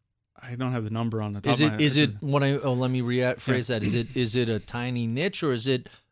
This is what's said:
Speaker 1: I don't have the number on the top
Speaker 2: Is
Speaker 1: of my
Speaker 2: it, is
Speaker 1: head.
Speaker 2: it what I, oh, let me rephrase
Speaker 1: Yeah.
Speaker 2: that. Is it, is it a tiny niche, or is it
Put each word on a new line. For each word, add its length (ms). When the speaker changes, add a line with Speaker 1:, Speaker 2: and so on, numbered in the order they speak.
Speaker 1:
I 160
don't 180
have 120
the 60
number 320
on 100
the 80
top 140
Speaker 2:
Is 80
Speaker 1:
of 80
my 60
Speaker 2:
it, 40
is 160
Speaker 1:
head. 240
Speaker 2:
it 20
what 200
I, 160
oh, 160
let 160
me 100
rephrase 680
Speaker 1:
Yeah. 80
Speaker 2:
that. 60
Is 100
it, 200
is 220
it 140
a 80
tiny 480
niche, 360
or 100
is 140
it 220